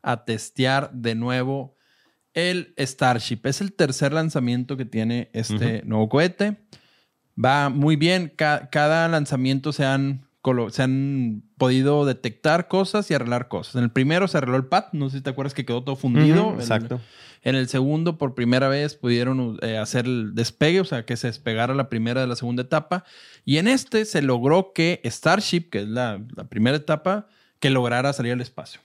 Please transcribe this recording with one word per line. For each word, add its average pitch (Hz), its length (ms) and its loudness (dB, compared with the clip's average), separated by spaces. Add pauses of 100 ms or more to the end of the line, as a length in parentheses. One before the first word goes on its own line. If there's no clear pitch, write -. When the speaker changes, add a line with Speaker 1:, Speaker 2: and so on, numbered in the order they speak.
Speaker 1:
a 120 220 -2
testear 131 680 -2
de 117 240 -4
nuevo 127 580 -4 (580)
el 180 460 -4
Starship. 123 680 0
Es 139 160 -2
el 196 120 -6
tercer 143 400 0
lanzamiento 135 640 -2
que 131 80 -6
tiene 113 480 -4
este 113 460 -2
Speaker 2:
Ujú. - 100 -10
Speaker 1:
nuevo 110 200 2
cohete. 180 500 0 (840)
Va 139 280 4
muy 147 260 4
bien. 170 400 0
Ca-, 147 340 0
cada 151 380 2
lanzamiento 135 640 0
se 147 120 0
han 135 420 -2 (160)
colo-, 120 280 0
se 135 120 -2
han 131 600 -2 (160)
podido 135 460 4
detectar 143 640 0
cosas 196 420 -2
y 156 40 2
arreglar 120 340 -2
cosas. - 280 -8
En 123 80 2
el 113 60 2
primero 156 380 2
se 170 100 0
arregló 127 180 0
el 131 100 0
pad. 185 260 2
No 139 180 -2
sé 135 80 -8
si 135 40 -10
te 135 80 -4
acuerdas 139 240 -6
que 127 100 -6
quedó 120 180 -4
todo 135 140 -4
fundido. 151 520 6
Speaker 2:
Ujú, - 80 -4
Speaker 1:
El, - 40 -6
Speaker 2:
exacto. 117 400 -2 (420)
Speaker 1:
en 131 140 0
el 127 120 -2
segundo, 156 500 0
por 131 160 -4
primera 127 340 2
vez, 147 260 -2
pudieron, 123 680 -2
eh, 110 160 -4
hacer 117 260 -2
el 117 300 -4
despegue, 151 460 2
o 180 40 0
sea, 120 220 -6
que 117 100 -4
se 123 120 -6
despegara 117 460 -2
la 135 140 0
primera 120 320 -2
de 127 60 0
la 120 100 -4
segunda 120 260 -4
etapa. 160 420 -2 (400)
Y 135 140 2
en 190 100 2
este 240 360 0
se 165 180 0
logró 139 520 2
que 170 300 0
Starship, 170 680 0
que - 100 -4
es 104 80 -6
la, 113 320 -4 (160)
la - 80 -14
primera 117 320 2
etapa, 165 500 -2 (320)
que 139 120 2
lograra 127 420 2
salir 120 200 -4
al 123 100 -2
espacio. - 420 -16